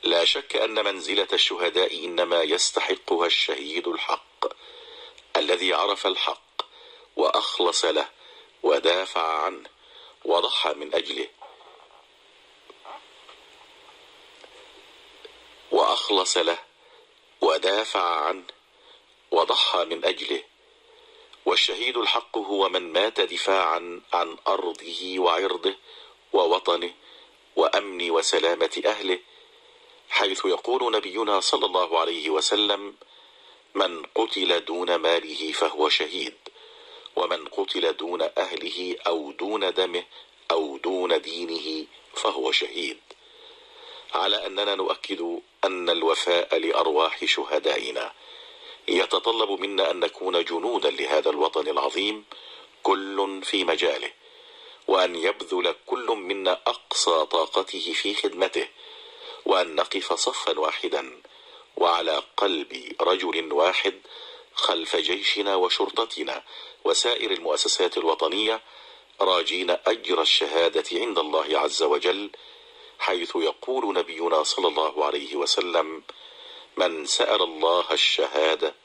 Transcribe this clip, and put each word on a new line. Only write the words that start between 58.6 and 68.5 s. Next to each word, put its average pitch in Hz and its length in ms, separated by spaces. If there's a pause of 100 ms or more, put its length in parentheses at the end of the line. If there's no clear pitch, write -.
وأن 87 300
نقف 87 380
صفا - 460
واحدا - 640 (560)
وعلى 82 460 (140)
قلب 85 640
رجل 82 520
واحد 90 480 (520)
خلف 82 420
جيشنا 98 600
وشرطتنا - 880 (400)
وسائر - 480
المؤسسات 82 640
الوطنية، 90 640 (600)